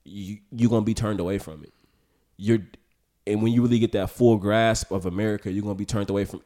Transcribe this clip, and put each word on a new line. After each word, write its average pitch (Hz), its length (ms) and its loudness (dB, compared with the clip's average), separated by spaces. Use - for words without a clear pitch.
you, 202 320 -12
you're 117 180 2
gonna 110 160 2
be 113 80 0
turned 107 260 -2
away 92 180 -2
from 78 260 -12
it. - 80 -20
You're, 107 220 2
and 107 160 -2
when 113 120 2
you 120 80 4
really 120 180 4
get 113 140 2
that 113 160 -2
full 117 280 4
grasp 110 540 0
of 95 140 -2
America, 104 460 -4
you're 101 120 -2
gonna 101 120 -4
be 98 100 -6
turned 101 240 -4
away 98 160 0
from - 200 -10